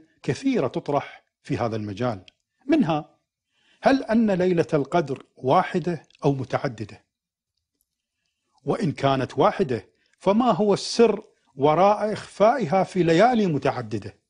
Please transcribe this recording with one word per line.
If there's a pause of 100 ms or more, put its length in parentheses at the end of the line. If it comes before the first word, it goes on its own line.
(220)
كثيرة
تطرح (180)
في
هذا
المجال، (420)
منها: (640)
هل
أن
ليلة
القدر (100)
واحدة (220)
أو
متعددة؟ (1600)
وإن
كانت
واحدة، (300)
فما
هو
السر (300)
وراء
إخفائها
في
ليالي
متعددة؟ (120)